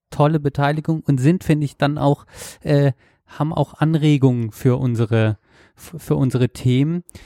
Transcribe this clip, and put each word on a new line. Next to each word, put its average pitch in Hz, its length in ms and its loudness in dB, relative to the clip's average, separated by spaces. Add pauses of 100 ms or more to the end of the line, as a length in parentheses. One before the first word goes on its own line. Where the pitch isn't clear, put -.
tolle 151 320 0
Beteiligung 147 680 -2
und 143 120 0
sind, 156 260 2
finde 151 220 0
ich, - 100 -10
dann 143 220 -2
auch, 143 260 0 (380)
äh, 143 300 0 (340)
haben 151 260 -6
auch - 220 -4
Anregungen 139 760 2
für 127 280 0
unsere, 113 560 0 (400)
f-, - 220 -20
für - 180 -4
unsere 127 340 0
Themen. 143 520 -2 (240)